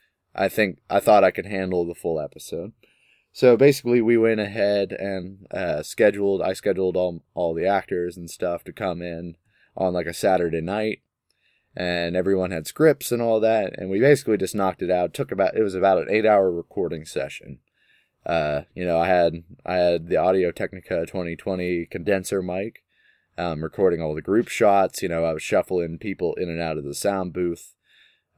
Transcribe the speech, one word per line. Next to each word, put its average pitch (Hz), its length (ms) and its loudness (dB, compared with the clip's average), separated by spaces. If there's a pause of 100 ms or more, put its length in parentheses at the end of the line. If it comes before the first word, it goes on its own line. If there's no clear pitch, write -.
(360)
I 98 120 0
think, 98 300 0 (140)
I 101 80 2
thought 104 240 6
I 92 80 6
could 92 160 -10
handle 92 380 -2
the 85 100 -8
full 82 240 -4
episode. 82 540 -10 (600)
So 123 240 6
basically, 123 420 4
we 117 160 4
went 113 260 2
ahead 101 500 0
and, 95 580 -8
uh, 82 320 -4
scheduled, 101 640 2
I 95 100 -2
scheduled 92 420 -2
all, 90 280 -2 (100)
all 85 220 -2
the 82 100 -2
actors 92 500 -2
and 85 140 -14
stuff 87 360 -4
to 87 60 -14
come 87 300 -6
in 85 360 -10 (380)
on, 92 180 0
like, 87 120 -2
a 85 80 -6
Saturday 87 480 0
night, 104 400 -4 (720)
and 87 400 -2
everyone 92 360 0
had 80 160 -6
scripts 147 440 2
and 120 120 -2
all 113 160 2
that, 110 360 2
and 92 140 -8
we 95 100 0
basically 135 380 4
just 95 160 -4
knocked 95 300 -2
it 87 80 -2
out. 90 240 0
Took - 160 -6
about, 95 260 0
it 110 60 4
was 98 100 0
about 92 240 4
an 80 140 -2
eight-hour 104 400 4
recording 85 540 -6
session. - 520 -10 (680)
Uh, 76 360 -2 (120)
you 92 100 -6
know, 85 140 2
I 82 80 2
had, 85 360 2 (220)
I 90 120 -2
had 87 320 2
the 85 80 2
Audio-Technica 90 880 0
twenty 85 320 -8
twenty 90 480 -4
condenser 95 560 -2
mic, 92 420 -8 (540)
um, 82 260 -4
recording 87 380 0
all 78 120 -4
the 78 80 -6
group 107 280 0
shots. 101 520 2
You 98 60 -4
know, 85 160 -2
I 82 100 0
was 80 80 -6
shuffling 87 560 -2
people 92 380 -4
in 90 140 -6
and 82 100 -6
out 82 180 -4
of 73 60 -8
the 71 100 -10
sound 95 380 -2
booth, 87 420 -4 (640)